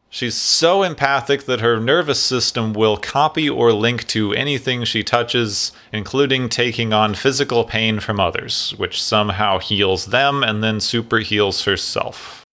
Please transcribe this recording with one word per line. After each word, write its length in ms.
She's 240
so 460
empathic 640
that 160
her 200
nervous 400
system 540
will 240
copy 500
or 260
link 340
to 260
anything 500
she 200
touches, 680
including 560
taking 440
on 200
physical 500
pain 360
from 200
others, 580
which 260
somehow 560
heals 480
them 340
and 220
then 160
super 400
heals 460
herself. 880